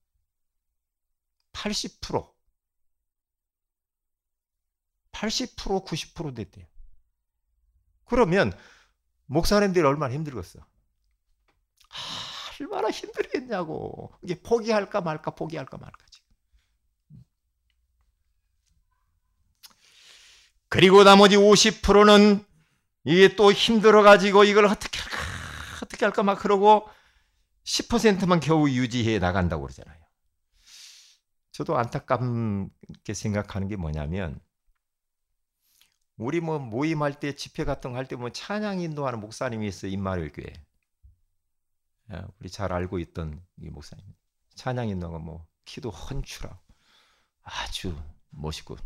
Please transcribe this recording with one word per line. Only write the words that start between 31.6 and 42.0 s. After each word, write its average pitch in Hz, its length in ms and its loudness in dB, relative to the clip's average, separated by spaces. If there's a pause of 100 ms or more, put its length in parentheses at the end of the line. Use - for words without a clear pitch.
안타깝게 117 1400 -6
생각하는 101 520 -6
게 104 100 -10
뭐냐면 78 640 -8 (1800)
우리 139 220 -6
뭐 160 200 -6
모임할 143 600 -6
때 143 160 -8
집회 - 300 -12
같은 139 260 -8
거 123 60 -12
할 131 100 -10
때 143 80 -14
뭐 120 160 -12
찬양 208 480 -10
인도하는 147 400 -8
목사님이 110 480 -8
있어요. 98 240 -10
임마누엘 95 400 -6
교회. - 140 -16 (1700)